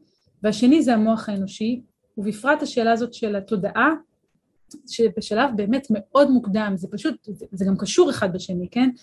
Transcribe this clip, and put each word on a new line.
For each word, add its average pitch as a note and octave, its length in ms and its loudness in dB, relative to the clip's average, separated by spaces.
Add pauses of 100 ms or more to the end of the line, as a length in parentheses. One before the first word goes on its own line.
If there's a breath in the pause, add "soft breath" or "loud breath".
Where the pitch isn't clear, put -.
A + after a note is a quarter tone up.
(420)
והשני B3 400 4
זה A#3+ 120 2
המוח A3 340 0
האנושי, G#3+ 520 -4 (380)
ובפרט B3+ 440 0
השאלה A#3 300 0
הזאת A#3 220 -2
של G#3+ 220 -4
התודעה, G3+ 540 0 (1000)
שבשלב A3 680 0
באמת G#3+ 340 -2
מאוד C4+ 400 2
מוקדם, G#3+ 460 0
זה F3+ 140 -10
פשוט, A3+ 320 -4
זה, - 300 -14
זה F#3+ 120 -4
גם F#3+ 120 2
קשור C#4+ 340 2
אחד G3 220 -2
בשני, F3+ 380 -6
כן? B3+ 200 2 (120)